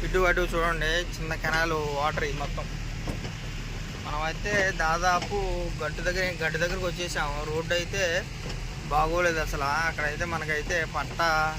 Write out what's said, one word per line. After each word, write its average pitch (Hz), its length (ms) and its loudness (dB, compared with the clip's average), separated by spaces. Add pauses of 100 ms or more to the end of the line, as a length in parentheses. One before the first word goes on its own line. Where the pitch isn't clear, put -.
ఇటు 180 140 4 (100)
అటు 175 120 4 (120)
చూడండి 165 380 2 (240)
చిన్న 160 180 -4 (100)
కెనాల్ 160 320 2 (240)
వాటర్ 151 300 0
ఇది 143 140 -2
మొత్తం. 143 220 -4 (1400)
మనమైతే 160 480 -2 (300)
దాదాపు 175 520 2 (460)
గట్టు 151 260 -2
దగ్గర, 180 160 2 (200)
గట్టు 160 200 0
దగ్గరకు 180 280 0
వచ్చేసాము. 165 460 -2 (140)
రోడ్డు 165 280 0
అయితే 190 240 0 (920)
బాగోలేదు 160 540 4
అసలు. 147 200 0 (220)
అక్కడైతే 151 360 -2 (100)
మనకైతే 156 420 -2 (200)
పట్ట 143 220 -4 (400)